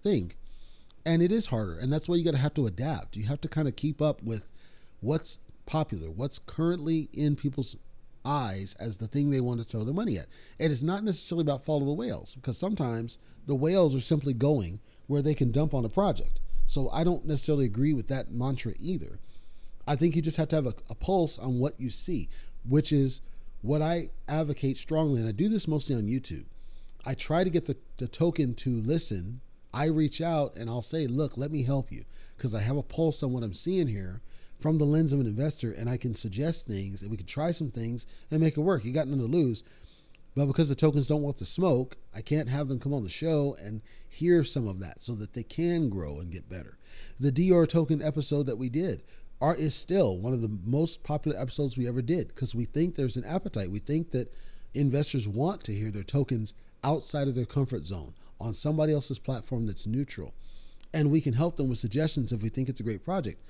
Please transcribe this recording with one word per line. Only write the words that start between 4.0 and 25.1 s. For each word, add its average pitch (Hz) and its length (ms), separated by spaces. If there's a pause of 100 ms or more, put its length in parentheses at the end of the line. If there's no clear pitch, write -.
up 151 200
with 113 240 (540)
what's 147 400 (260)
popular, 98 440
what's 110 300
currently 165 760
in 147 220
people's 139 400 (500)
eyes 104 540
as 104 180
the 113 100
thing 143 220
they 135 100
want 123 200
to 113 40
throw 110 200
their 127 100
money 180 240
at. 78 80 (340)
And 156 120
it's 127 100
not 185 220
necessarily 170 400
about 139 200
follow 147 220
the 143 80
whales, 226 400
because - 240
sometimes 120 600 (260)
the 143 80
whales 156 400
are 135 60
simply 143 340
going 113 460 (260)
where 143 160
they 151 140
can 123 160
dump 151 240
on 123 100
a 110 40
project. - 520 (240)
So - 240
I 151 140
don't 170 220
necessarily 147 400
agree 123 280
with 120 140
that 135 240
mantra 127 480
either. 170 400 (680)
I 143 100
think 156 200
you 165 80
just 160 140
have 156 120
to 160 60
have 151 100
a, 123 80 (160)
a 110 60
pulse 180 420
on 123 220
what 135 200
you 127 120
see, - 380 (380)
which 147 240
is 135 300 (400)
what 147 200
I 165 280 (180)
advocate 147 520
strongly, 156 400